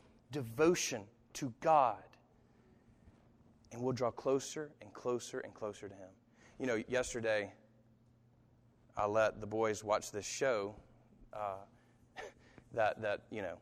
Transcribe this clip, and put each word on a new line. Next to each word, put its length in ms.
devotion 720
to 280
God. 420
And 100
we'll 120
draw 180
closer 600
and 120
closer 460
and 140
closer 360
to 60
Him. 140
You 80
know, 200
yesterday, 640
I 120
let 340
the 60
boys 360
watch 300
this 120
show, 480
uh, 240
<laughs> 60
that, 280
that, 280
you 120
know, 200